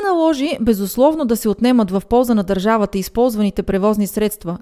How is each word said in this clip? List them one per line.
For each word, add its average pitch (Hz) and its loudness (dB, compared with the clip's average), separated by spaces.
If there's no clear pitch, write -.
наложи 320 0
безусловно 240 2
да 233 0
се 214 -2
отнемат 220 2
в 190 -2
полза 240 2
на 202 0
държавата 202 0
използваните 208 -2
превозни 202 0
средства, 202 -4